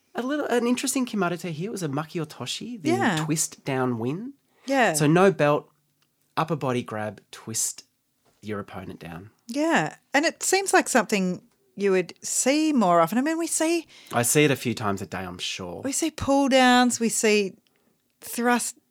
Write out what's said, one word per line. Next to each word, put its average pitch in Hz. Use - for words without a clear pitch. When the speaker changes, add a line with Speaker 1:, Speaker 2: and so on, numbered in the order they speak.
Speaker 1:
A 247
little, 277
an 240
interesting 247
Kimarite 175
here 175
was 190
a 156
Maki 156
Otoshi, 202
the 302
Speaker 2:
Yeah. 226
Speaker 1:
twist -
down 127
win. 170
Speaker 2:
Yeah. 247
Speaker 1:
So 151
no 175
belt, 147
upper 165
body 123
grab, 107
twist -
your 104
opponent 95
down. 85
Speaker 2:
Yeah. 269
And 285
it 330
seems 381
like 339
something 190
you 196
would 185
see 302
more 180
often. 165
I 262
mean, 320
we 330
see 330
Speaker 1:
I 120
see 151
it 143
a 127
few 117
times 101
a 95
day, 92
I'm 90
sure. -
Speaker 2:
we 277
see 311
pull 277
downs, 247
we 226
see 214
thrust 240